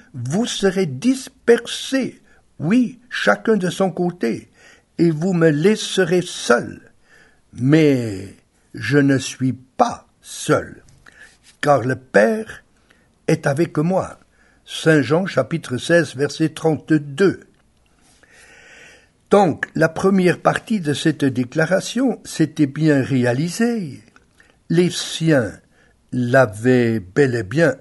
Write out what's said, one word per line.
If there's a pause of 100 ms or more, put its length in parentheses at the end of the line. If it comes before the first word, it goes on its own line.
(140)
vous
serez
dispersés, (380)
oui, (100)
chacun
de
son
côté, (480)
et
vous
me
laisserez
seul. (600)
Mais (380)
je
ne
suis
pas (140)
seul, (800)
car
le
Père (640)
est
avec
moi. » (460)
Saint
Jean
chapitre
seize,
verset
trente-deux. (1900)
Donc,
la
première
partie
de
cette
déclaration
s'était
bien
réalisée. (680)
Les
siens (600)
l'avaient
bel
et
bien